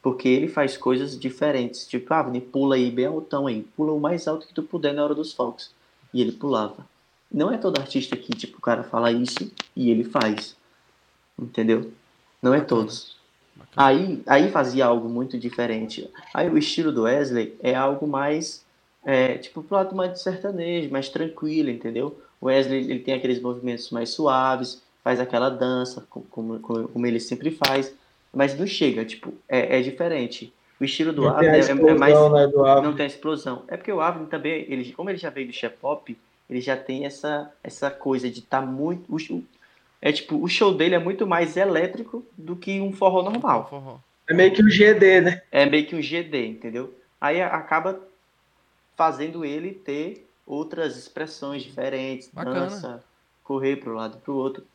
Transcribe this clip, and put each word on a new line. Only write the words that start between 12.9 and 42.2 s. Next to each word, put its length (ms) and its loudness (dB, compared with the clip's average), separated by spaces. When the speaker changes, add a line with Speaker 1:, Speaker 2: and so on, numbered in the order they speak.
Speaker 2:
Bacana. 320 2
Speaker 1:
Aí, 400 2
aí 240 6
fazia 360 2
algo 220 2
muito 300 -6
diferente. 720 -6
Aí 140 0
o 100 4
estilo 320 0
do 120 0
Wesley 600 0
é 140 2
algo 320 0
mais, 560 -4
é, 340 2
tipo, 240 -14
pro 140 -2
lado 180 0
mais 200 -2
de 60 -14
sertanejo, 680 -4
mais 180 -4
tranquilo, 640 -2
entendeu? 480 -6
O 60 -6
Wesley, 440 2
ele 100 -4
tem 140 -4
aqueles 260 -2
movimentos 500 -6
mais 200 -6
suaves, 720 0
faz 160 0
aquela 280 0
dança, 640 -2
co-, 200 -14
como, 280 -8
como, 300 -6
como 180 -4
ele 140 0
sempre 320 -6
faz. 420 -2
Mas 240 2
não 80 -2
chega, 380 0
tipo, 280 -14
é, 300 2
é 40 2
diferente. 680 -4
O 40 0
estilo 280 -2
do 120 -2
Speaker 3:
Não 140 4
tem 120 6
Speaker 1:
Avni 100 8
Speaker 3:
a 300 6
Speaker 1:
é, 0 -
é 40 8
mais 200 8
Speaker 3:
explosão, 180 8
né, 140 8
do 180 4
Avni. 240 8
Speaker 1:
não 80 -2
tem 80 0
a 20 -2
explosão. 600 -6
É 80 -8
porque 160 -6
o 80 -2
Avni 280 -2
também, 380 -4
ele, 280 -8
como 160 -8
ele 80 -6
já 100 -8
veio 200 -8
do 40 -14
Xé 160 -8
Pop, 480 -8
ele 140 -4
já 120 -2
tem 300 -8
essa, 480 -8
essa 280 -6
coisa 400 -4
de 100 -16
tá 220 -4
muito, 420 -6
o, 20 -4
o, 100 -8
é 100 0
tipo, 320 -4
o 60 -2
show 260 4
dele 200 2
é 40 4
muito 280 -2
mais 320 0
elétrico 680 -2